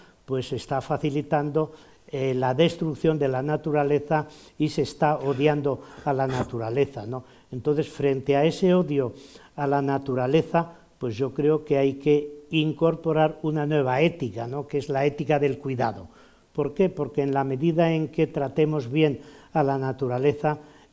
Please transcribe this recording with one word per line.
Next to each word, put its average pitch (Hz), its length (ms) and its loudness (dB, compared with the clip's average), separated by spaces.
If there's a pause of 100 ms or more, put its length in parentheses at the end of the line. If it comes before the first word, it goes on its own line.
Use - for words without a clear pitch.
(260)
pues 131 220 -4
se - 80 -6
está 131 260 -4
facilitando, 147 920 -2 (340)
eh, 135 260 -4
la 127 200 0
destrucción 160 680 2
de 143 80 2
la 127 140 0
naturaleza 147 840 0 (300)
y 151 120 0
se 151 140 0
está 151 340 0
odiando 139 640 0 (240)
a 143 80 0
la 135 140 0
naturaleza, 123 800 -4
¿no? 127 180 -8 (280)
Entonces, 143 380 -2
frente 139 460 0
a 143 100 4
ese 175 280 2
odio 143 400 0 (420)
a 143 120 -2
la 143 140 2
naturaleza, 139 920 0 (240)
pues 117 200 -6
yo 127 160 -2
creo 151 320 2
que 143 120 2
hay 139 180 2
que 147 560 0
incorporar 156 920 0
una 156 240 -2
nueva 139 360 2
ética, 117 460 0
¿no? 135 200 -8
Que 147 100 -4
es 135 120 -4
la 139 160 0
ética 147 340 0
del 139 180 0
cuidado. 117 500 -4 (460)
¿Por 143 200 -2
qué? 185 160 2
Porque 143 340 -2
en 139 100 0
la 135 100 2
medida 160 500 2
en 160 160 0
que 156 180 2
tratemos 143 640 0
bien 151 300 2 (320)
a 156 100 2
la 139 140 2
naturaleza, 135 800 0 (340)